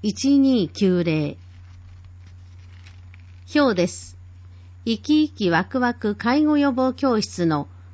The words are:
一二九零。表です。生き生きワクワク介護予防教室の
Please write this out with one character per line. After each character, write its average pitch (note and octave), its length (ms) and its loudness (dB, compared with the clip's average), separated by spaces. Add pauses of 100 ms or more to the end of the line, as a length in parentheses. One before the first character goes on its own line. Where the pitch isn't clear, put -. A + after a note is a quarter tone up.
一 C4 340 0
二 C4 320 2
九 F3+ 340 0
零。 D#3 340 -2 (2250)
表 C#4 180 4
で F3 140 2
す。 - 300 -16 (680)
生 A3+ 120 -2
き D4+ 320 2
生 - 40 -20
き G3 160 -2
ワ E3+ 140 2
ク B3+ 160 -6
ワ B3 140 0
ク G#3+ 220 -4
介 B3+ 300 0
護 D4+ 120 2
予 C#4+ 140 2
防 B3+ 220 0
教 B3+ 280 0
室 - 240 -4
の D3+ 240 -2 (240)